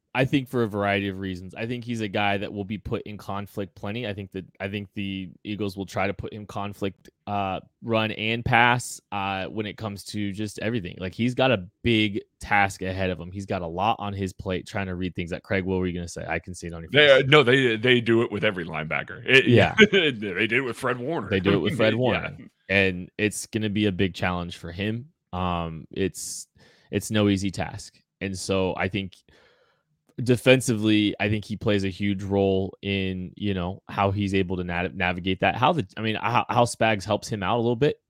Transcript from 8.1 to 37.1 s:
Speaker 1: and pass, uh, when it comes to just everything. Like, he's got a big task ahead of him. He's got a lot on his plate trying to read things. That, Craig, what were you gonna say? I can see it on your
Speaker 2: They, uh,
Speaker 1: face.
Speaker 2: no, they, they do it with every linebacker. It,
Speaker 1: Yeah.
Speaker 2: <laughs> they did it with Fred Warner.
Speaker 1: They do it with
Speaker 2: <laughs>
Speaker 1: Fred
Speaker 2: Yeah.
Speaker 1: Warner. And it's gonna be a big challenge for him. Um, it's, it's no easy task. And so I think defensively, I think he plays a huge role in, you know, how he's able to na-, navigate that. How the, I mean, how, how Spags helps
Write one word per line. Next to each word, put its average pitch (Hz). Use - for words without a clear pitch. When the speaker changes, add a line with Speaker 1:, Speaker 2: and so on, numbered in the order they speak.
Speaker 1:
and 113
pass, 120
uh, 98
when 104
it -
comes 101
to 101
just 104
everything. 104
Like, 92
he's 123
got 131
a 95
big 107
task 101
ahead 92
of 87
him. 87
He's 98
got 95
a 85
lot 92
on 101
his 98
plate 92
trying 98
to 92
read 90
things. 87
That, 85
Craig, 95
what 92
were 92
you 87
gonna 87
say? 82
I 82
can 90
see 87
it 82
on 82
your 82
Speaker 2:
They, 143
uh, 131
Speaker 1:
face. 139
Speaker 2:
no, 147
they, 123
they 123
do 113
it -
with 98
every 92
linebacker. 80
It, 123
Speaker 1:
Yeah. 101
Speaker 2:
<laughs> 208
they 165
did 104
it 127
with 120
Fred 123
Warner. 123
Speaker 1:
They 98
do 98
it 101
with 101
Speaker 2:
<laughs> -
Speaker 1:
Fred 110
Speaker 2:
Yeah. 113
Speaker 1:
Warner. 101
And 95
it's 104
gonna 107
be 104
a 101
big 90
challenge 87
for 87
him. 110
Um, 85
it's, -
it's -
no 104
easy 98
task. -
And 95
so 95
I 95
think 95
defensively, 110
I 104
think 104
he 104
plays 104
a 98
huge 101
role 98
in, 95
you 101
know, 92
how 101
he's 98
able 95
to 90
na-, 87
navigate 90
that. 90
How 139
the, 123
I -
mean, 110
how, 113
how 120
Spags 110
helps 104